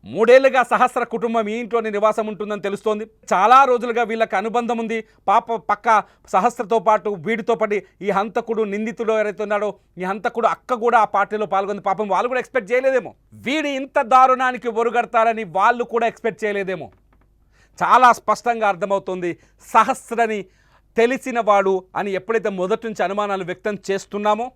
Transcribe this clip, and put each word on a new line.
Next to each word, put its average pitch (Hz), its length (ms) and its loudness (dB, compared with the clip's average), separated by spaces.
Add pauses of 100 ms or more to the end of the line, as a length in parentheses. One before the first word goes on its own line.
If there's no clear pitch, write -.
మూడేళ్లుగా 240 560 6
సహస్ర 240 420 0
కుటుంబం 226 440 -4
ఈ 214 80 -6
ఇంట్లోనే 226 340 -4
నివాసం 214 380 0
ఉంటుందని 208 360 -8
తెలుస్తోంది. 208 400 -4 (240)
చాలా 214 360 6
రోజులుగా 240 380 0
వీళ్ళకి 220 340 -2
అనుబంధం 226 420 -2
ఉంది. 226 200 -6 (280)
పాప 226 360 2
పక్క - 240 -4 (420)
సహస్రతో 220 520 0
పాటు, 214 300 2 (100)
వీడితో 226 340 -2
పాటు 214 220 -2 (260)
ఈ 202 80 -4
హంతకుడు, 220 540 -2
నిందితుడు 214 480 -4
ఎవరైతే 214 300 -2
ఉన్నాడో, 208 260 -2 (300)
ఈ 180 60 -8
హంతకుడు 220 440 -2
అక్క 170 260 -4
కూడా 233 240 2
ఆ 214 100 4
పార్టీలో 202 380 -2
పాల్గొంది. 196 360 -4
పాపం 202 260 -4
వాళ్ళు 196 240 0
కూడా 254 100 -2
ఎక్స్‌పెక్ట్ 214 280 -6
చేయలేదేమో, 254 420 0 (320)
వీడు 294 280 -2
ఇంత 269 240 -6 (160)
దారుణానికి 254 600 4
ఒరుగడతారని 226 800 0
వాళ్ళు 233 300 2
కూడా 233 220 -2
ఎక్స్‌పెక్ట్ 220 380 -4
చేయలేదేమో. 190 440 -4 (880)
చాలా 240 340 6
స్పష్టంగా 220 560 -2
అర్థమవుతోంది. 185 600 -4 (340)
సహస్రని 220 760 0 (560)
తెలిసిన 247 440 0
వాడు 196 340 2 (220)
అని 196 160 -4
ఎప్పుడైతే 208 380 -2
మొదటి 190 360 -4
నుంచి 214 160 -6
అనుమానాలు 196 420 -4
వ్యక్తం 185 300 -6 (100)
చేస్తున్నామో 208 720 -4